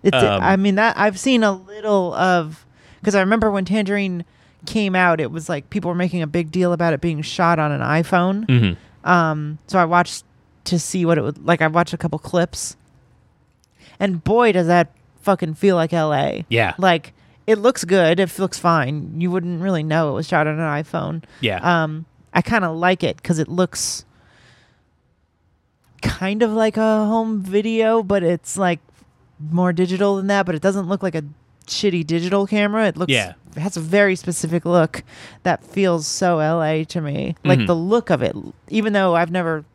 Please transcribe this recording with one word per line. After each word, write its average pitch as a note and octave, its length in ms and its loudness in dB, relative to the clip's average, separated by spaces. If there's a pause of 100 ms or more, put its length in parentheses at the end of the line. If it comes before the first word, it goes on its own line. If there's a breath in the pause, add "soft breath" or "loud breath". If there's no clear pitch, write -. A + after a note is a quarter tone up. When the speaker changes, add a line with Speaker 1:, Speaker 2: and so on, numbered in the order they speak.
Speaker 1:
It's, F3+ 140 2
Speaker 2:
Um, A#2+ 260 4
Speaker 1:
I G3 140 4
mean, G3 200 2
that A3 220 2
I've G3 200 2
seen B3+ 260 2
a G3+ 80 2
little G3 600 -2
of, E3+ 500 0 (400 soft breath)
'cause G3+ 100 2
I G3 60 4
remember G#3+ 300 2
when G3 140 -2
Tangerine F#3+ 600 -2 (420 soft breath)
came G3+ 300 -2
out, F3 240 4
it B2+ 100 -2
was D#3+ 180 -10
like D3 220 -6
people G3 200 -4
were F3 40 -4
making F3 280 -2
a D#3 40 -2
big D#3 240 -2
deal F3+ 220 2
about E3+ 200 2
it C3+ 80 -2
being D#3 220 -4
shot E3+ 360 0
on D3+ 140 0
an C#3 80 -4
iPhone. F3 680 0
Speaker 2:
Mm-hmm. A2+ 640 0
Speaker 1:
Um, D3+ 580 0
so G3 120 0
I F3 60 4
watched F3 400 0 (400)
to F3+ 140 0
see F3+ 280 -2
what E3 120 4
it B2+ 40 0
would, B2+ 240 -6
like, E3 160 2
I D#3+ 60 2
watched E3+ 260 0
a - 20 -8
couple D#3 220 -4
clips. - 580 -4 (1200 soft breath)
And F#3 240 -2
boy, A3+ 280 4
does F3 140 2
that F3 240 4 (320)
fucking F3 320 0
feel F#3+ 220 2
like E3 160 0
L D#3 200 0
A. C#3+ 360 -2
Speaker 2:
Yeah. A2+ 300 2
Speaker 1:
Like, F3+ 340 2 (340 soft breath)
it G#3+ 120 4
looks A#3 260 0
good. F3 360 4
It F#3 180 -2
looks F#3+ 200 -4
fine. D#3+ 640 -2
You F3 100 0
wouldn't F3 320 -4
really F#3 220 -2
know D#3 260 0
it - 20 -4
was D3+ 140 -4
shot D3+ 220 0
on D3+ 100 -2
an - 20 -4 (240)
iPhone. E3 380 -6 (180 loud breath)
Speaker 2:
Yeah. G2+ 220 -2
Speaker 1:
Um, D#3+ 420 0 (300)
I F3+ 80 2
kinda F#3+ 280 -2
like F3 340 0
it A#2 180 -4
'cause E3 180 -2
it - 80 -2
looks - 560 -4 (2000 soft breath)
kind G3+ 400 -2
of A3 100 0
like A3 240 0
a A3 300 2
home A3 360 0
video, A3 600 0
but G3 200 0
it's, E3+ 340 -2
like, F3 240 0 (680)
more F3+ 220 2
digital F#3 440 0
than G3 120 -4
that, G3 180 0
but F3+ 80 -2
it D3+ 80 -6
doesn't F#3+ 260 0
look G3 140 -2
like F3 120 -2
a D#3 100 -4 (420)
shitty F3 400 0
digital F3+ 400 0
camera. G#3 400 0
It D#3+ 100 -2
looks, D#3 160 -2
Speaker 2:
Yeah. G2 200 0 (220)
Speaker 1:
it - 60 -10
has F#3 160 -6
a E3 40 -6
very F#3 360 2
specific E3+ 480 -4
look E3+ 380 2 (400 loud breath)
that - 220 -2
feels E3+ 420 0
so F3 320 0
L D#3+ 240 0
A D#3 240 -2
to E3+ 140 -6
me. C#3+ 340 -6 (100)
Like, C#3 140 6
Speaker 2:
Mm-hmm. G#2+ 80 0
Speaker 1:
the F3 100 2
look G3 340 0
of C3 120 0
it, G2+ 140 -4 (320)
even G#3+ 240 0
though F#3+ 240 2
I've E3 140 0
never E3 340 -4 (100)